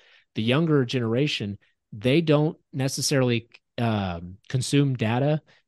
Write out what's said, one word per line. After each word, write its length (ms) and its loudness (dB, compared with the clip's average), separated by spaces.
The 80 -4
younger 420 2
generation, 720 -2
they 300 2
don't 360 2
necessarily, 800 0
um, 560 -2
consume 460 0
data 460 0